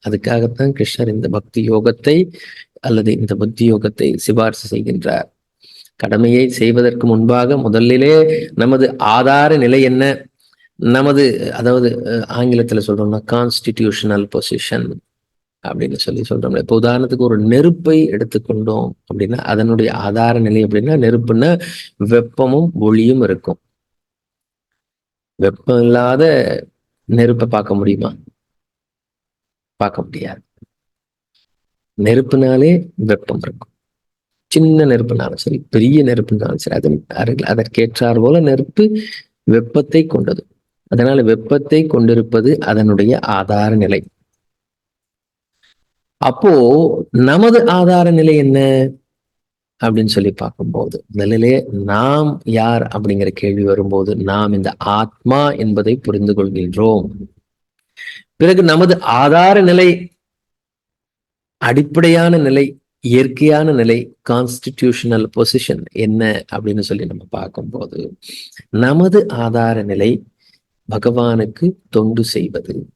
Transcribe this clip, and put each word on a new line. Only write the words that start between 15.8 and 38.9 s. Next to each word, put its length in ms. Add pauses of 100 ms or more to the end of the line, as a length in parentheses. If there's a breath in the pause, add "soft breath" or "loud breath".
சொல்லி 360
சொல்றோம்ல. 280
இப்ப 220
உதாரணத்துக்கு 360
ஒரு 220
நெருப்பை 680
எடுத்துக்கொண்டோம் 840 (140)
அப்படின்னா 320
அதனுடைய 560
ஆதார 460
நிலை 260
அப்படின்னா, 320
நெருப்புன்னா 640 (360 loud breath)
வெப்பமும் 760
ஒளியும் 500
இருக்கும். 360 (1800)
வெப்பம் 480
இல்லாத 400 (840)
நெருப்பை 440
பார்க்க 260
முடியுமா? 420 (1600)
பார்க்க 260
முடியாது. 380 (1600)
நெருப்புனாலே 920
வெப்பம் 480
இருக்கும். 300 (760)
சின்ன 380
நெருப்புனாலும் 520
சரி, 340
பெரிய 340
நெருப்புனாலும் 520
சரி, 200
அது 320
அருகில் 380
அதற்கேற்றார் 760
போல 200
நெருப்பு 600 (420 loud breath)